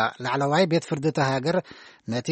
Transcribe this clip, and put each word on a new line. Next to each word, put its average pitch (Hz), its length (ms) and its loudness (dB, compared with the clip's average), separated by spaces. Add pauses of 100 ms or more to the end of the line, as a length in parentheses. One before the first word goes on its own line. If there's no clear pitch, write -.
(200)
ላዕለዋይ 139 460 0
ቤት 165 200 0
ፍርዲ 139 220 -2
እቲ 156 140 0
ሃገር 135 360 0 (500)
ነቲ 120 240 -2